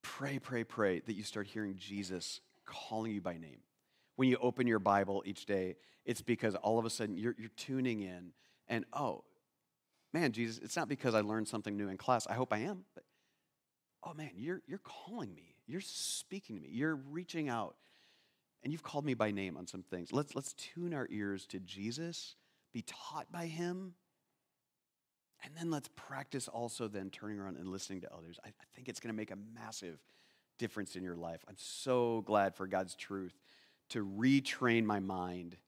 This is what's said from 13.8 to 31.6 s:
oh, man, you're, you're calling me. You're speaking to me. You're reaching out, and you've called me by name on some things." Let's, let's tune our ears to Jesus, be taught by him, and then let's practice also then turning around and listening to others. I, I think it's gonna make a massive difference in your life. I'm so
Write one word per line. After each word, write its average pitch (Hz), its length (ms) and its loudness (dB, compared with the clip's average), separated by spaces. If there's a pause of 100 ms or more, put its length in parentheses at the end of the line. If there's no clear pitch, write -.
oh, 160 120 -10
man, 151 220 -8
you're, 160 300 -4
you're 190 180 -8
calling 175 500 -8
me. - 220 -20 (100)
You're 160 140 -4
speaking - 760 -6
to 78 60 -8
me. 69 80 -14
You're 147 260 2
reaching 151 520 -4
out, 113 280 0 (840)
and 139 100 -2
you've 160 100 -4
called 147 220 -4
me 135 100 2
by 107 160 4
name 98 260 -2
on 90 100 -8
some 95 160 -10
things." 87 300 -6
Let's, 143 220 2
let's 139 200 -6
tune 175 400 -6
our 131 160 -2
ears 101 360 -4
to 95 140 -8
Jesus, 117 720 -8 (380)
be 113 140 -4
taught - 440 -10
by 170 160 -4
him, 175 480 -4 (1500)
and 139 120 -14
then 165 140 0
let's 147 240 0
practice 139 540 -6
also 117 400 -2
then 98 220 -4
turning 104 280 -6
around 95 200 -6
and 92 100 -6
listening 95 320 -6
to - 120 -12
others. 85 320 -14
I, 107 40 -16
I - 160 -20 (100)
think 127 140 -12
it's - 100 -8
gonna 113 160 -4
make 107 160 -4
a 95 80 -8 (160)
massive 110 440 -8 (600)
difference 104 380 -4
in 92 60 -4
your 87 140 -4
life. 82 320 -6
I'm 101 80 -16
so 120 680 2